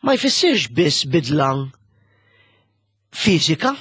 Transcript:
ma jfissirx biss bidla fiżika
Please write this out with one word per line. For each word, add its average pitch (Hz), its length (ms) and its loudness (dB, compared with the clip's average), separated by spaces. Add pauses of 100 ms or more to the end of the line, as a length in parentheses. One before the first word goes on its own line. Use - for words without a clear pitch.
ma 269 140 2
jfissirx 254 560 0
biss 147 360 0
bidla 139 420 0 (1700)
fiżika 180 680 0